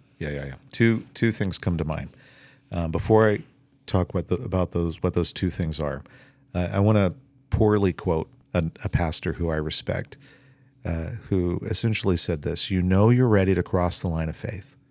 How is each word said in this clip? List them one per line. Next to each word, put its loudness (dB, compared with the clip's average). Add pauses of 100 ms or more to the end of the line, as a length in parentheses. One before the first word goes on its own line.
(200)
yeah, -6
yeah. -8 (180)
Two, 2
two 0
things -4
come 0
to -2
mind. -6 (600)
Um, -4
before 4
I 0 (460)
talk 0
what -2
the, -2
about -2
those, -2
what 0
those 0
two -2
things -4
are, -4 (520)
uh, -2
I 0
wanna 4 (360)
poorly 4
quote -2 (240)
a, 2 (200)
a -4
pastor -2
who -2
I -2
respect, -4 (680)
uh, -4 (180)
who 0
essentially 0
said -4
this, -4
"You 2
know 4
you're 4
ready 4
to 2
cross 0
the -2
line -2
of -6
faith -10 (160)